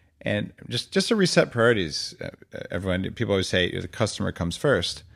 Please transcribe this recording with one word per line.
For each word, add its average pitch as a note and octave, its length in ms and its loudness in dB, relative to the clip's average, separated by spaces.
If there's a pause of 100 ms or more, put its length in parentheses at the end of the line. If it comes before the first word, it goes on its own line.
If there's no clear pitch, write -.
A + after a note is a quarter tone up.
(200)
And G#2 320 -4 (160)
just, - 240 -6
just F#3+ 160 0
to A#3 80 2
reset E3+ 340 4
priorities, A2+ 720 2
uh, - 80 -8 (400)
everyone, F#2 420 -2
people G2+ 200 -2
always F#2+ 160 2
say F2+ 300 2
the F2+ 100 -8
customer G2 440 -2
comes E2+ 240 -4
first. A#2 460 0 (140)